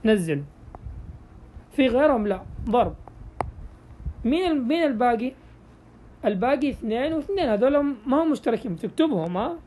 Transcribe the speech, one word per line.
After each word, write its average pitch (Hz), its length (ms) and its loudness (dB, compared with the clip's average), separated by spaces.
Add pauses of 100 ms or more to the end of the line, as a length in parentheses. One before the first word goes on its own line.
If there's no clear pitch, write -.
نزل. 165 380 2 (1300)
في 262 160 2
غيرهم؟ 247 400 4
لا. 190 140 -2 (240)
ضرب. 220 300 2 (1300)
مين 330 260 0
ال-، 269 160 0
مين 330 160 2
الباقي؟ 247 500 0 (920)
الباقي 254 440 0
اثنين 240 440 -2
واثنين، 320 360 0
هذول 277 460 2 (120)
ما 277 160 4
هم 320 80 2
مشتركين، 226 440 -2
تكتبهم، 180 600 0
ها؟ 302 300 -2